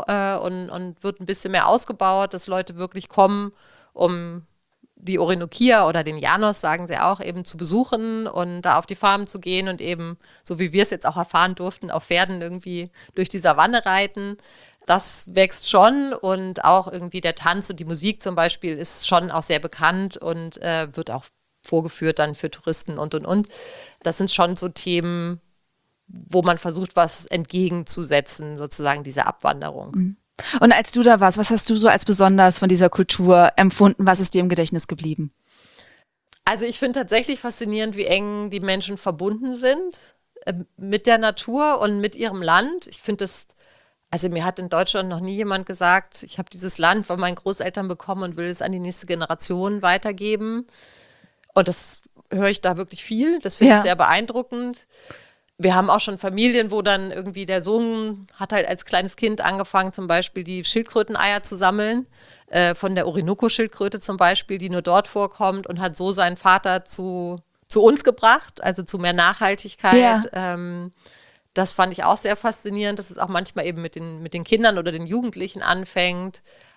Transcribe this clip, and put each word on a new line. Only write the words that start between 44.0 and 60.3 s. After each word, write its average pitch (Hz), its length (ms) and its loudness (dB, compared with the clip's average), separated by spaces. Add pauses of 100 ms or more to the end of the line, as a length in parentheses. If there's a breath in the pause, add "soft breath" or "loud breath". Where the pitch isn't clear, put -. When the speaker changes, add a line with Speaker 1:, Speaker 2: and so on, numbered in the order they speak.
Speaker 1:
also 175 180 -2
mir 170 160 -6
hat 185 140 -6
in 180 100 -12
Deutschland 185 400 -4
noch 170 100 -8
nie 190 160 -8
jemand 196 300 -6
gesagt, 185 580 0
ich - 140 -16
habe 185 120 -10
dieses 180 280 -4
Land 190 280 2
von 180 140 -6
meinen 180 160 -2
Großeltern 190 520 -6
bekommen 185 360 -8
und 170 140 -10
will 170 100 -6
es 180 140 -6
an 190 100 -4
die 185 80 -6
nächste 180 280 -6
Generation 180 760 -4
weitergeben. 208 840 -2 (840 soft breath)
Und 190 140 4
das - 360 -2 (280)
höre 196 180 0
ich 202 120 0
da 180 160 0
wirklich 185 260 -10
viel. 294 360 0
Das - 180 -4
finde 233 160 8
ich 208 60 8
Speaker 2:
Ja. 202 40 0
Speaker 1:
sehr 180 120 2
beeindruckend. 240 920 -2 (720 soft breath)
Wir 180 140 2
haben 190 160 4
auch 208 100 6
schon 202 200 -6
Familien, 214 500 0
wo 208 140 -4
dann 196 260 2
irgendwie 190 380 -10
der 185 140 -2
Sohn 220 720 -2
hat 196 180 -8
halt 202 140 2
als - 180 -4
kleines 185 300 -2
Kind 214 260 -4
angefangen, 190 500 -2
zum 190 140 -10
Beispiel 175 380 -2